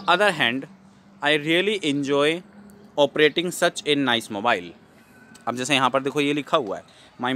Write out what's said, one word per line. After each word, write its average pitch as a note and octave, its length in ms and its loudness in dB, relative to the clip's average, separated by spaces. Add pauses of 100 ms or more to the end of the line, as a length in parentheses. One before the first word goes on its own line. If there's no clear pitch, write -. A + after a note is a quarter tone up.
other F#3 340 4
hand, C3 260 0 (580)
I D3+ 140 4
really F3 560 -2
enjoy C#3+ 480 0 (580)
operating D3+ 480 2 (160)
such E3+ 240 -2
a D3 80 2
nice A#2+ 360 0
mobile। G2+ 380 -2 (800)
अब A#2 80 -4
जैसे B2+ 200 0
यहाँ C3 140 4
पर C3+ 140 0
देखो C#3+ 180 -2
ये C#3+ 120 0
लिखा D3 240 -2
हुआ G2 200 -4
है, E2+ 60 -16 (380)
"My B2+ 140 -2